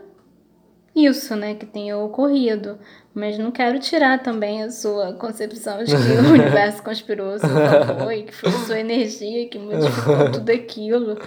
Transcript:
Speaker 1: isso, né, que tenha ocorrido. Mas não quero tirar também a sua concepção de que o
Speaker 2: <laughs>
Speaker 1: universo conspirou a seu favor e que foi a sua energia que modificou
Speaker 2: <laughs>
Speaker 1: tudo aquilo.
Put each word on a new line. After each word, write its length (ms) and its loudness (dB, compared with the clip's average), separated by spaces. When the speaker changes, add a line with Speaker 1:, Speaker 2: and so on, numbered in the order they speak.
Speaker 1:
isso, 420 2
né, 180 -6
que 120 -14
tenha 320 -8
ocorrido. 800 0
Mas 240 -6
não 120 -4
quero 280 -2
tirar 440 2
também 400 -4
a 80 -8
sua 440 -4
concepção 680 -8
de 140 2
que 320 4
o 40 10
Speaker 2:
<laughs> 20 12
Speaker 1:
universo 480 6
conspirou 500 -6
a 60 -6
seu 100 0
favor 640 4
e 120 -6
que 100 -18
foi 160 -2
a 160 0
sua 120 -2
energia 720 -4
que 100 -14
modificou 760 2
Speaker 2:
<laughs> 0 -
Speaker 1:
tudo 180 -2
aquilo. 680 -2